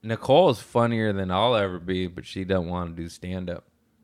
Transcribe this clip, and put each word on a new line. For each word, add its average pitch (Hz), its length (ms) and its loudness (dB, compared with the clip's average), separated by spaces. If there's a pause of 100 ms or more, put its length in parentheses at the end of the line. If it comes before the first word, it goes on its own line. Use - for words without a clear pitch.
Nicole 135 480 4
is - 100 -2
funnier 117 520 0
than 95 180 -2
I'll 113 240 2
ever 95 240 0
be, 92 280 -2
but 87 180 -12
she 95 200 -8
doesn't 90 240 0
wanna 87 220 -4
do 85 180 -10
stand-up. 90 560 -10 (380)